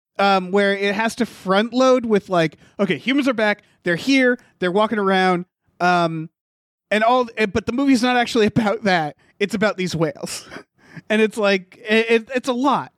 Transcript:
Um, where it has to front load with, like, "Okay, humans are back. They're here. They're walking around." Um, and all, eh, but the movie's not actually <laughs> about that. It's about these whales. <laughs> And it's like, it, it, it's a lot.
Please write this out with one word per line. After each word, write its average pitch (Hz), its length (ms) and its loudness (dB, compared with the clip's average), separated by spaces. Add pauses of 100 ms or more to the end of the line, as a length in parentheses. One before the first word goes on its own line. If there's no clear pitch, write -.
(180)
Um, 190 320 2
where 202 260 2
it 196 200 -2
has 226 200 -2
to 226 100 -2
front 202 460 -2
load 254 320 2
with, 214 240 0
like, 170 280 0 (240)
"Okay, 185 180 -2
humans 269 300 -2
are 262 60 4
back. 208 280 -2 (220)
They're 175 120 0
here. 254 400 2 (220)
They're 180 140 -2
walking 214 260 0
around." 185 460 2 (360)
Um, 170 480 0 (600)
and 214 140 0
all, 247 320 2
eh, 214 100 0
but 208 200 -4
the 226 60 -4
movie's 269 300 2
not 247 140 2
actually 233 300 2
<laughs> 214 80 -2
about 220 300 0
that. 170 320 0 (220)
It's 202 160 -4
about 196 220 -2
these 180 200 -4
whales. - 560 -6
<laughs> - 60 -16 (500)
And 220 140 0
it's 214 140 -2
like, 202 420 -2 (100)
it, 226 220 0
it, 226 240 0
it's 254 140 -4
a 254 40 0
lot. 240 460 -2